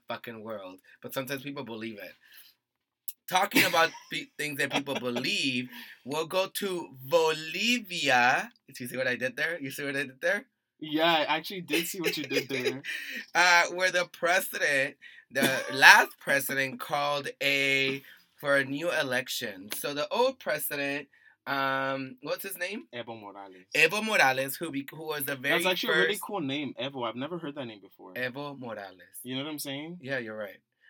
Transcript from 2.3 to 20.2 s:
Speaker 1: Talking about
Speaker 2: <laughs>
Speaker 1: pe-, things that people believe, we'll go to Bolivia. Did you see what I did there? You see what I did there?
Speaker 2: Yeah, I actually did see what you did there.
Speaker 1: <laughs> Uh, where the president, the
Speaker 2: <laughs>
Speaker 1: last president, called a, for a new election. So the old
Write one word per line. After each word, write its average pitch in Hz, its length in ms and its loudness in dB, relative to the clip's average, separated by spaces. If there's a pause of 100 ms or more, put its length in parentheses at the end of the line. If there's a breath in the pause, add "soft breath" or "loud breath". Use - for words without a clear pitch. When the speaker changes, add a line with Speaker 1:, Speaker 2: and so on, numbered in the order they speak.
Speaker 1:
Talking 185 340 4
about 170 280 4 (100)
Speaker 2:
<laughs> - 100 -18
Speaker 1:
pe-, 156 140 -6 (120)
things 147 200 -4
that 143 160 0
people 139 220 -2
believe, 123 720 -2 (340 loud breath)
we'll 151 240 -4
go 185 280 0
to 185 340 -4 (180)
Bolivia. 160 1400 2 (160)
Did 139 140 -18
you 120 60 -8
see 120 100 -8
what 127 100 0
I 123 80 0
did 127 220 -4
there? 160 240 -2
You 135 100 -8
see 143 140 -8
what 139 100 -4
I 143 80 -2
did 127 160 -12
there? 196 260 -2 (360)
Speaker 2:
Yeah, 156 240 0
I 156 320 4
actually 180 240 -8
did 160 260 -2
see 190 140 -8
what 151 160 0
you 147 80 -6
did 135 240 -2
there. 127 380 -2
Speaker 1:
<laughs> - 480 -10
Uh, 175 280 8 (100)
where 185 160 2
the 175 220 0
president, 170 840 0 (340 loud breath)
the 131 360 2
Speaker 2:
<laughs> 123 60 -6
Speaker 1:
last 185 360 12 (100)
president, 135 640 0
called 143 480 -2 (120)
a, 139 640 2 (320 loud breath)
for 143 220 2
a 135 80 2
new 151 260 -4
election. 123 880 -2
So 147 160 -6
the 147 160 -4
old 254 300 0